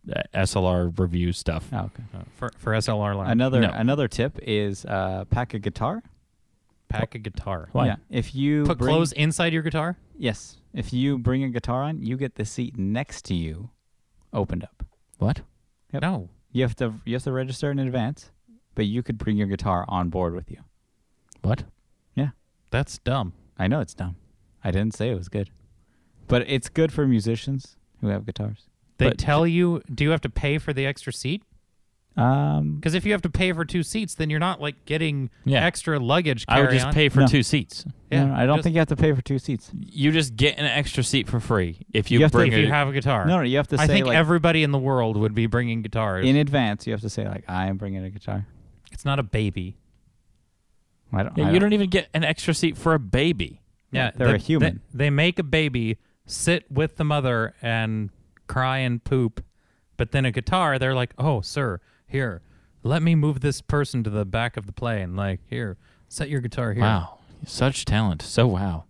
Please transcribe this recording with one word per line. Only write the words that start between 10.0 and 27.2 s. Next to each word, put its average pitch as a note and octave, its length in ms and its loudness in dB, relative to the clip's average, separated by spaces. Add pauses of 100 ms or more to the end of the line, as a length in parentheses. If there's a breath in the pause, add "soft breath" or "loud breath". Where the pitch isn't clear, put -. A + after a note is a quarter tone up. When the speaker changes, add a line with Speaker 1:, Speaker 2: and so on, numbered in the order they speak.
Speaker 2:
Yes. A#2+ 400 -6 (160)
If B2+ 200 -6
you C3+ 240 0
bring B2+ 260 0
a C3 60 -4
guitar A#2+ 340 -4
on, D3+ 180 -6
you A2+ 160 -4
get C3+ 180 -6
the A2 100 -4
seat - 320 -8
next G#2+ 480 -4
to G2 80 -4
you E2+ 380 -6 (600)
opened F#2+ 300 -4
up. - 200 -16 (340)
Speaker 1:
What? A2 240 -2 (500)
Speaker 2:
Yep. C#3 100 -4
Speaker 3:
No. C#3+ 280 -4 (220)
Speaker 2:
You B2+ 120 0
have A#2 140 -2
to, A2+ 160 -2 (120)
you A2+ 100 -4
have B2+ 80 -6
to C3+ 80 -4
register C3 400 -4
in C#3 80 -2
advance, B2+ 520 -4 (440)
but A2 100 0
you A#2 180 -2
could A2 140 -6
bring G#2+ 200 -2
your G#2 100 0
guitar F#2 420 -2
on F2+ 200 -2
board F2 240 -2
with F#2 160 -10
you. - 100 -16 (840)
Speaker 1:
What? A2 220 -2 (520)
Speaker 2:
Yeah. C#3 140 -2 (400)
Speaker 3:
That's C3 300 -4
dumb. A#2+ 340 -2 (260)
Speaker 2:
I F#2+ 80 0
know C#3 140 2
it's - 120 -8
dumb. F2+ 220 -8 (480)
I F#2+ 80 0
didn't G#2 220 0
say A2+ 160 -4
it A2 80 -2
was F2 120 -8
good. G2+ 200 -4 (800)
But B2 200 4
it's C3+ 200 -2
good D#3+ 240 2
for D3 140 0
musicians A#2 680 -2 (240)